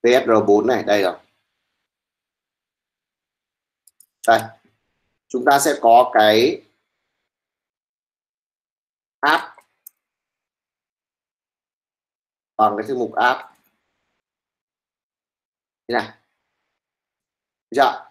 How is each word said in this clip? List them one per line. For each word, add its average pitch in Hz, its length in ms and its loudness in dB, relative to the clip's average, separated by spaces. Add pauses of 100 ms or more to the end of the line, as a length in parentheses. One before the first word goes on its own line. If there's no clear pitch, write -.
P - 20 -16
S 127 220 2
R 107 200 2
bốn 104 200 2
này, 113 160 -2
đây 101 200 -2
rồi. 90 140 -4 (3000)
Đây. 113 140 2 (880)
Chúng 123 160 -8
ta 139 140 4
sẽ 143 220 -2
có 117 340 4
cái 110 480 2 (2500)
app 151 240 0 (3000)
bằng 107 220 -2
cái 110 100 -10
thư 127 80 -8
mục 120 180 -8
app. 123 260 -2 (2500)
Thế 120 40 -8
này. 110 160 -6 (1600)
Được - 60 -8
chưa? - 340 -2